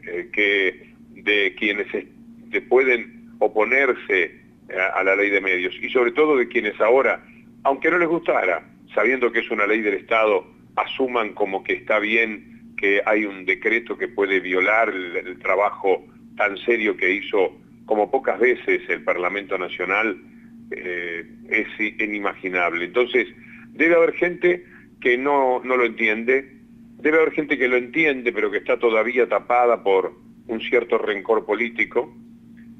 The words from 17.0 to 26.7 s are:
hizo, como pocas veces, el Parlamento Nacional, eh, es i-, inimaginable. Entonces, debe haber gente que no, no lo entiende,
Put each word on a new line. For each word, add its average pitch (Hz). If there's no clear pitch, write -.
hizo, 98
como 104
pocas 120
veces, 127
el 82
Parlamento 90
Nacional, 92
eh, 87
es 110
i-, 107
inimaginable. 90
Entonces, 120
debe 165
haber 165
gente 175
que 120
no, 131
no 127
lo 120
entiende, 113